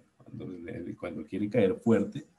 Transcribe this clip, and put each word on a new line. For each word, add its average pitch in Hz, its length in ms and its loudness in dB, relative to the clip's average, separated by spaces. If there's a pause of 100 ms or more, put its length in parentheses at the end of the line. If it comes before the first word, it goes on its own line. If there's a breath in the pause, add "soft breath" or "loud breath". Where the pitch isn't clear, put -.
(160)
cuando, - 320 -14 (500)
cuando - 280 -8
quiere 104 240 -2
caer 101 240 4
fuerte, 101 520 2 (120)